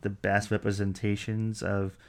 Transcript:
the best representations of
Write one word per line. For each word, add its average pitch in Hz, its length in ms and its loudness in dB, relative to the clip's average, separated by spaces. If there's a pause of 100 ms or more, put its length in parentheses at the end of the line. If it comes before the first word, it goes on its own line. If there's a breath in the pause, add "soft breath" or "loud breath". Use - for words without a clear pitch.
the 101 80 0
best 98 420 0
representations 104 1120 0
of 98 360 0 (120)